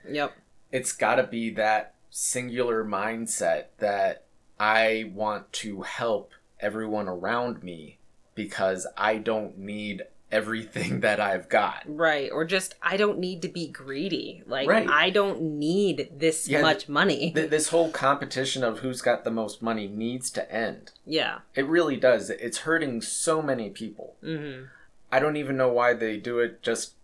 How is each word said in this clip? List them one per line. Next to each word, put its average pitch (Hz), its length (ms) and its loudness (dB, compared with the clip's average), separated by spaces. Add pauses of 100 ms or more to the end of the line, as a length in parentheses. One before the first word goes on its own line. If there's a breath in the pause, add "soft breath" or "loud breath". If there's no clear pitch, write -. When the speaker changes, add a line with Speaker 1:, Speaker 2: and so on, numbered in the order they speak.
Speaker 1:
Yep. 147 240 -2 (380)
Speaker 2:
It's 127 200 -2
gotta 120 320 4
be 113 280 -4
that 107 420 0 (160)
singular 120 760 0
mindset 101 800 0 (140)
that 98 440 2 (360)
I 110 540 4
want 104 400 -4
to 101 300 -6
help 113 500 -2 (260)
everyone 104 480 -4
around 107 560 -4
me 82 340 -14 (380)
because 95 500 -2 (120)
I 110 200 2
don't 107 400 -4
need 104 460 -8 (280)
everything 110 680 -2
<laughs> 113 80 2
that 104 140 4
I've 98 280 0
got. 104 360 2
Speaker 1:
Right. 151 460 0
Or 156 140 0
just, 190 360 -2
I 180 160 0
don't 208 220 2
need 180 240 -4
to 185 60 -4
be 170 180 -6
greedy. 139 800 -6
Like, 135 220 -2
Speaker 2:
Right. 220 220 4
Speaker 1:
I 156 200 6
don't 196 320 2
need 156 760 0
this 160 320 2
Speaker 2:
Yeah, 147 120 4
Speaker 1:
much 143 280 4
money. 165 440 2
Speaker 2:
th-, 156 160 2
this 156 200 2
whole 165 220 4
competition 135 720 0
of 110 160 0
who's 127 220 -4
got 120 220 2
the 117 80 -2
most 110 300 -4
money 110 260 -2
needs 117 440 -4
to - 220 -6
end. 104 380 -4 (140)
Speaker 1:
Yeah. 147 340 -2 (160)
Speaker 2:
It 135 100 0
really 156 320 4
does. 110 320 4
It's 117 300 -6
hurting 156 420 0
so 160 400 0
many 123 280 -2
people. - 540 -12
Speaker 1:
Mm-hmm. 147 420 -10 (480 loud breath)
Speaker 2:
I 135 60 4
don't 151 180 2
even 135 200 -4
know 127 120 4
why 120 240 4
they 110 240 -2
do 120 220 -4
it, 117 220 -2
just - 320 -2 (100)